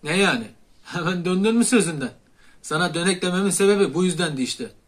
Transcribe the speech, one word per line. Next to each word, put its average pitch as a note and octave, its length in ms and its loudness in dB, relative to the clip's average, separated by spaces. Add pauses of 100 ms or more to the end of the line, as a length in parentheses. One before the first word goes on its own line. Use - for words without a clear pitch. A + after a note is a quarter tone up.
Ne D#3 140 -2
yani? C#3+ 300 0 (360)
Hemen F3 420 -4
döndün G3 300 2
mü A#3 100 4
sözünden? D#3+ 460 0 (500)
Sana D#3+ 320 -2
dönek F3+ 280 -2
dememin F#3 280 0
sebebi G3 440 2
bu F3+ 100 0
yüzdendi D#3+ 380 -2
işte. A#2+ 300 -6 (160)